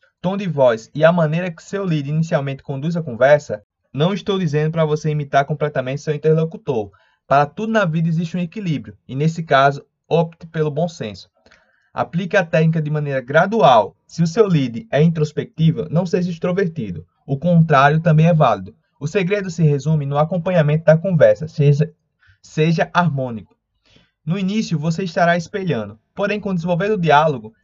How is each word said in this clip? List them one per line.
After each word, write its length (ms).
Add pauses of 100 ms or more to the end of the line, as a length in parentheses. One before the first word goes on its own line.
(220)
tom 160
de 100
voz 460
e 100
a 80
maneira 380
que 140
seu 200
lead 240
inicialmente 540
conduz 340
a 60
conversa, 640 (280)
não 220
estou 240
dizendo 340
pra 140
você 240
imitar 360
completamente 540
seu 140
interlocutor. 800 (360)
Para 200
tudo 260
na 120
vida 220
existe 300
um 20
equilíbrio, 560 (120)
e 80
nesse 260
caso, 420 (240)
opte 380
pelo 240
bom 180
senso. 400 (640)
Aplique 460
a 80
técnica 380
de 80
maneira 280
gradual. 760 (100)
Se 160
o 60
seu 180
lead 460
é 100
introspectivo, 880
não 160
seja 240
extrovertido. 720 (220)
O 100
contrário 640
também 280
é 60
válido. 420 (240)
O 80
segredo 420
se 140
resume 420
no 140
acompanhamento 640
da 100
conversa, 520
seja, 440 (520)
seja 500
harmônico. 640 (680)
No 140
início, 400
você 260
estará 320
espelhando, 640 (140)
porém, 260
com 120
o 20
desenvolver 360
do 80
diálogo, 560 (100)